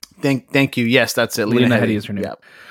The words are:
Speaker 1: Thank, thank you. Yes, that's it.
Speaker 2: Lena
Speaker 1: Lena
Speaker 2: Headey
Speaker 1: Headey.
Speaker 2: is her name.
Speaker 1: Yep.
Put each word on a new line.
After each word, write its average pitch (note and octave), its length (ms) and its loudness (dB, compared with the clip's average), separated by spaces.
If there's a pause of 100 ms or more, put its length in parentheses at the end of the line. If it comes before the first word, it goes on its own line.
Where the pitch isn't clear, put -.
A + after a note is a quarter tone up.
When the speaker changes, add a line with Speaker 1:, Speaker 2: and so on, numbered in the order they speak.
(220)
Speaker 1:
Thank, C#3 300 -2
thank C#3 240 0
you. A#2+ 100 0
Yes, A#2 280 2
that's A#2 260 -2
it. G#2 80 -2
Speaker 2:
Lena A#2+ 140 2
Speaker 1:
Lena A#2+ 160 4
Speaker 2:
Headey A2+ 140 0
Speaker 1:
Headey. G#2+ 40 0
Speaker 2:
is G#2 100 -6
her G#2 80 -10
name. G2 120 -6
Speaker 1:
Yep. - 180 -12 (280)